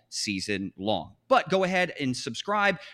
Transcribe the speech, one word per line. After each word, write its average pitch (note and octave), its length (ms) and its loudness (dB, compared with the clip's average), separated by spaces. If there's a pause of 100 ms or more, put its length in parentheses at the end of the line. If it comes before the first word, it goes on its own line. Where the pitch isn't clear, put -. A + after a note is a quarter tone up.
season G2 680 -2
long. F#2+ 340 -2 (160)
But A3+ 220 4
go F#3+ 160 4
ahead F3+ 340 0
and B2+ 160 0
subscribe, G3+ 600 0 (160)